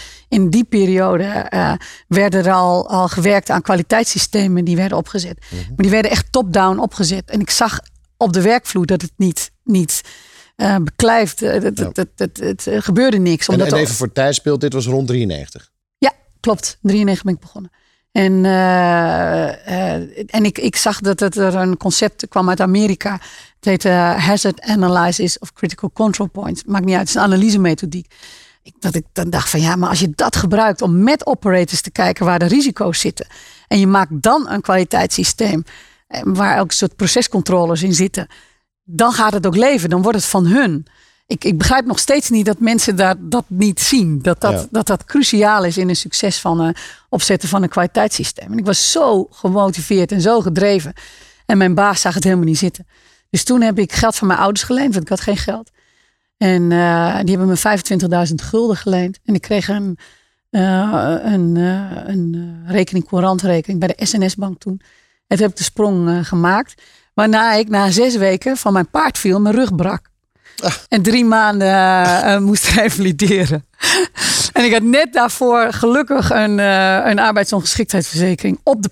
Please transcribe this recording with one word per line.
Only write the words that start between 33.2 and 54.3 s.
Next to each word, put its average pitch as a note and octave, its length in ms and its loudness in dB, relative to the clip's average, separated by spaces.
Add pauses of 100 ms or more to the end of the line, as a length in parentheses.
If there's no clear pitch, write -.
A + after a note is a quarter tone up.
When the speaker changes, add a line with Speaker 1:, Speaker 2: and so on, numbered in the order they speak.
Speaker 1:
En G#3+ 100 2
je G3 80 4
maakt F3+ 360 0
dan C4+ 260 2
een G3+ 120 -4
kwaliteitssysteem, F#3 1040 -2 (420)
eh, - 180 -12
waar G3 360 0
ook F#3+ 100 0
een - 60 -4
soort - 200 -2
procescontroles F3 840 0
in F#3 120 0
zitten. F3+ 320 -2 (580)
Dan A3+ 280 0
gaat A3 200 2
het G3+ 140 -2
ook F3+ 100 0
leven, A3+ 340 2
dan F3+ 120 2
wordt A3 160 0
het - 80 -4
van F#3 200 2
hun. F3+ 400 2 (400)
Ik, - 180 -6
ik G3 140 0
begrijp B3+ 280 2
nog A#3 120 -2
steeds - 320 0
niet A3 160 2
dat G#3+ 120 0
mensen A3+ 380 0
daar, F#3 220 2
dat F#3+ 280 -4
niet G3 340 0
zien. E3+ 420 0
Dat F3 180 0
dat, G3+ 120 2
Speaker 2:
Ja. F#3+ 180 -2
Speaker 1:
dat, A3 160 -2
dat G3 180 -2
cruciaal G#3 600 2
is E3+ 140 -2
in F#3 100 0
een F3+ 80 0
succes - 420 -4
van, E3+ 240 -2
eh, E3 60 0 (400)
opzetten F#3 400 -2
van F#3+ 140 0
een F3 60 0
kwaliteitssysteem. - 840 -2
En A3+ 60 -4
ik G#3+ 60 -4
was - 280 0
zo A#3+ 380 2
gemotiveerd F#3 840 -2
en G3 80 0
zo A3 200 2
gedreven. F#3 520 0 (540)
En G#3 120 2
mijn F3+ 160 4
baas G3 260 2
zag F3 140 -2
het F#3 100 -4
helemaal F#3 200 2
niet D#3+ 140 0
zitten. F3+ 280 -4 (440)
Dus - 140 -2
toen B3 160 2
heb A3 180 2
ik G3 140 -2
geld A3+ 240 0
van G#3 120 -2
mijn F3 120 2